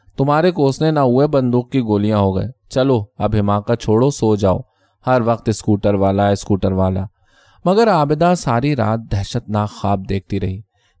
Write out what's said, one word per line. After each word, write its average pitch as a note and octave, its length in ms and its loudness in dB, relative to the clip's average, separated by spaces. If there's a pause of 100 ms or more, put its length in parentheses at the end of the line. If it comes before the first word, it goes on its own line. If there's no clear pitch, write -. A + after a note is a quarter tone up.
(180)
तुम्हारे D3 320 2
कोसने D#3 400 0
ना D#3 100 0
हुए C3 260 4
बंदूक B2+ 460 0
की C3+ 80 2
गोलियां G#2 400 0
हो G2 120 2
गए। G2+ 180 -4 (200)
चलो C3 500 0
अब G#2+ 140 -2
हिमाकत G#2 460 0
छोड़ो, A2+ 300 2
सो A2 260 0
जाओ। G2 280 0 (420)
हर B2+ 160 2
वक्त A2+ 280 -2
स्कूटर G2+ 440 0
वाला, G2 400 2
स्कूटर F#2+ 380 -2
वाला।" F#2+ 360 -2 (580)
मगर G#3 220 2
आबिदा D#3+ 460 2
सारी C#3 400 -2
रात A2+ 260 -2
दहशतनाक G#2 680 -4
ख्वाब G2 380 -4
देखती G2 320 -6
रही। F#2+ 260 -6 (360)